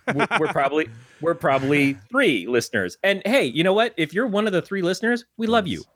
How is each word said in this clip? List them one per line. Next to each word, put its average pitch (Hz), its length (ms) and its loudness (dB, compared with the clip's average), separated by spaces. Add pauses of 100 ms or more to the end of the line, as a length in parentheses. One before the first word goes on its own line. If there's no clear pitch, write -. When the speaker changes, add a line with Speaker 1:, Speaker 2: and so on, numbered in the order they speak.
(140)
Speaker 1:
we're, 214 120 0 (140)
we're 156 60 0
Speaker 2:
<laughs> - 60 -2
Speaker 1:
probably, 147 360 0 (320)
we're 165 140 0
probably 139 600 2 (160)
three 170 360 0
listeners. 113 560 -2
And 196 240 0
hey, 233 180 2
you 135 180 -2
know 190 120 4
what? 226 240 2
If 156 160 -2
you're 233 120 0
one 208 200 0
of 202 80 -2
the 165 80 0
three 196 200 -6
listeners, 226 420 -2 (120)
we 226 100 -4
love 220 200 2
you, 95 140 -4
Speaker 2:
Yes. - 160 -16